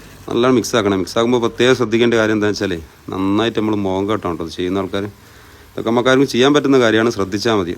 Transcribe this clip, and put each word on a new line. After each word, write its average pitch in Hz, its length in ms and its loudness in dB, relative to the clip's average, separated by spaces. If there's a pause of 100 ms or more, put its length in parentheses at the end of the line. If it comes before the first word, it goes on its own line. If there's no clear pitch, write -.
(280)
നല്ലോണം 123 320 2
മിക്സ് 101 200 -4
ആക്കണം. 101 240 0
മിക്സ് - 160 -8
ആക്കുമ്പോൾ 120 260 2
പ്രത്യേകം 120 340 2
ശ്രദ്ധിക്കേണ്ട 117 400 2
കാര്യം 107 180 2
എന്താണെന്ന് 104 220 0
വെച്ചാലേ 95 180 -4 (360)
നന്നായിട്ട് 101 460 -2
നമ്മൾ 107 160 -2 (100)
മുഖം 95 240 -2
കെട്ടണം 98 240 -2
കേട്ടോ 82 140 -6
ഇത് 78 100 -12
ചെയ്യുന്ന 90 260 -2
ആൾക്കാർ. 98 220 -6 (640)
ഇതൊക്കെ - 200 -6
നമുക്ക് 120 200 2
ആർക്കും 131 220 2
ചെയ്യാൻ 123 220 4
പറ്റുന്ന 139 280 2
കാര്യമാണ്, 113 340 2
ശ്രദ്ധിച്ചാൽ 101 440 -2
മതി. 87 160 -4